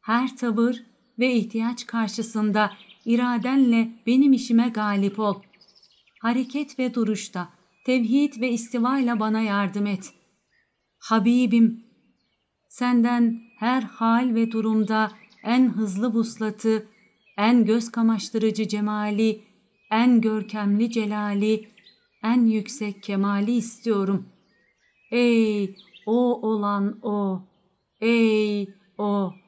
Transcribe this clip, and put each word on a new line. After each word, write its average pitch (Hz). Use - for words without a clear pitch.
Her 247
tavır 233
ve 254
ihtiyaç 226
karşısında 214
iradenle 240
benim 269
işime 233
galip 202
ol. 208
Hareket 262
ve 247
duruşta, 208
tevhid 254
ve 247
istivayla 240
bana 220
yardım 202
et. 190
Habibim, 226
senden 240
her 254
hal 226
ve 226
durumda 220
en 247
hızlı 208
vuslatı, 220
en 226
göz 226
kamaştırıcı 220
cemali, 208
en 233
görkemli 214
celali, 214
en 233
yüksek 214
kemali 202
istiyorum. 202
Ey 220
o 240
olan 208
o, 202
ey 214
o 202